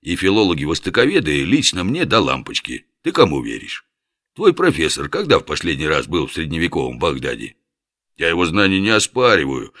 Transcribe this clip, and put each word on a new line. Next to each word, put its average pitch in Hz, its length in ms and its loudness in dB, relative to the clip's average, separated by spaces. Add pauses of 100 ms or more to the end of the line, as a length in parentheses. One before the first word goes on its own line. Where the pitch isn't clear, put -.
и 85 160 -2
филологи-востоковеды, 87 1300 0
лично 90 400 0
мне 147 200 -2
до 92 160 2
лампочки. 65 640 -4 (160)
Ты 165 100 -2
кому 92 300 2
веришь? 57 420 -10 (500)
Твой 190 200 4
профессор 78 540 0
когда 143 300 2
в 78 60 -8
последний 78 420 -4
раз 73 200 0
был 78 200 -2
в - 60 -10
средневековом 78 640 -4
Багдаде? 64 580 -4 (600)
Я 82 120 -2
его 87 180 2
знаний 95 340 2
не 101 100 2
оспариваю, 104 880 2